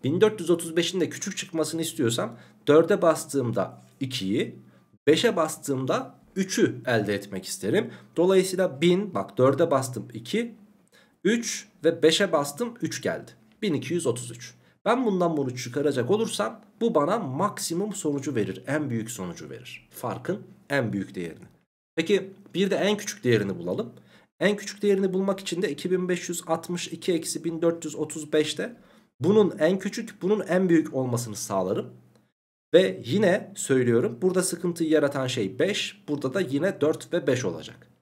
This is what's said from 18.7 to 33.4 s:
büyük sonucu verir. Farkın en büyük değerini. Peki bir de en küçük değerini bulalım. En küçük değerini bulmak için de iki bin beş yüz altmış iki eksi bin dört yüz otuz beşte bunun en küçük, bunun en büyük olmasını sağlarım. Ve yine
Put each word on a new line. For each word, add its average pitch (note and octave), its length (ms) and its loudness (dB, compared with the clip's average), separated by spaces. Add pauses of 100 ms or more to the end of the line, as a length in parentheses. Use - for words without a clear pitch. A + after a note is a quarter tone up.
büyük A#2 200 -4
sonucu E2 400 -10
verir. - 400 -18
Farkın A#2+ 520 -6 (280)
en B2+ 220 0
büyük F#2+ 220 -6
değerini. E2+ 320 -10 (480)
Peki F3+ 380 0 (220)
bir F#3 160 2
de F3+ 60 2
en G3 200 2
küçük - 280 -10
değerini G2+ 340 2
bulalım. G2+ 340 -4 (480)
En G3 160 2
küçük - 260 -10
değerini G3 300 2
bulmak F#3+ 280 -2
için E3+ 220 -4
de D#3+ 80 -2
iki D#3+ 200 -6
bin F3+ 180 0
beş F3 200 -4
yüz - 180 -6
altmış E3 420 -4
iki E3+ 240 -4
eksi D#3+ 320 -4
bin E3+ 180 -4
dört E3+ 220 2
yüz D3+ 100 -8
otuz D3+ 380 -6
beşte D#3 440 0 (440)
bunun G3+ 380 4
en F3+ 200 4
küçük, G#3+ 440 -8
bunun G3 180 2
en F#3 280 2
büyük D#3 260 4
olmasını A#2+ 420 -2
sağlarım. G2 540 -2 (840)
Ve F#3+ 300 6
yine F#3 520 2